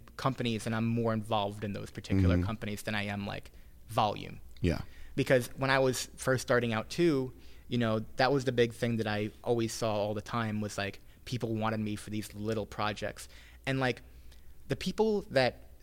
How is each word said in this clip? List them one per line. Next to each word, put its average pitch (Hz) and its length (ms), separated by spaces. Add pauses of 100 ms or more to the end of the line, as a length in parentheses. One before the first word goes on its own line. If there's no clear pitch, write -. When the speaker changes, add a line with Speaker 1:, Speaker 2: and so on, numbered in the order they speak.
(160)
Speaker 1:
companies, 123 500
and 113 80
I'm 113 120
more 117 260
involved 107 520
in 101 80
those 104 180
particular 95 460
Speaker 2:
Mm-hmm. 87 100
Speaker 1:
companies 104 360
than 107 120
I 101 100
am, 101 220
like, 98 240 (380)
volume. 107 520 (200)
Speaker 2:
Yeah. - 200 (340)
Speaker 1:
Because 127 420
when 135 140
I 135 80
was 131 380
first 131 260
starting 120 300
out 110 180
too, 139 420 (360)
you 120 100
know, 110 260 (120)
that 127 160
was 135 120
the 127 80
big 120 220
thing 117 220
that 110 100
I 107 240 (120)
always 117 300
saw 110 220
all 104 180
the 104 80
time 110 400
was, 104 160
like, 98 240 (240)
people 113 300
wanted 110 260
me 107 160
for - 140
these 104 240
little 104 320
projects. - 640 (360)
And, 135 160
like, 127 220 (640)
the 135 80
people 208 540
that 127 300 (220)